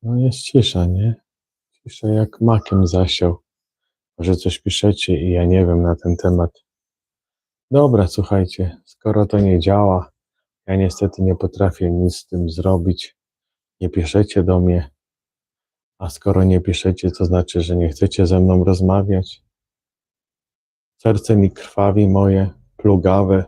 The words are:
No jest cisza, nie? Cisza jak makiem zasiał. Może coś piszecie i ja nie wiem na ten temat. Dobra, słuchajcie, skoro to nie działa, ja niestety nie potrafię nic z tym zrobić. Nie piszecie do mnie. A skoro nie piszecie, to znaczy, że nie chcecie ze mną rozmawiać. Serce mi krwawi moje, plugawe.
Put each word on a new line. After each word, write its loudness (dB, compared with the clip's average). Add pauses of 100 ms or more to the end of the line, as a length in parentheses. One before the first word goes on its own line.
No -4
jest 0
cisza, 0
nie? -2 (560)
Cisza -12
jak -2
makiem 2
zasiał. -2 (760)
Może -2
coś -6
piszecie -2
i -2
ja 0
nie 4
wiem 2
na 0
ten -2
temat. 0 (1200)
Dobra, 4
słuchajcie, -4
skoro -2
to -2
nie 2
działa, 0 (560)
ja -2
niestety -2
nie 0
potrafię -4
nic 0
z -20
tym -6
zrobić. -4 (640)
Nie -4
piszecie -2
do 0
mnie. -2 (1080)
A -12
skoro 0
nie 2
piszecie, -2
to -4
znaczy, -2
że -4
nie 0
chcecie 0
ze 2
mną 4
rozmawiać. -2 (1500)
Serce 0
mi 4
krwawi 0
moje, 2 (240)
plugawe. 2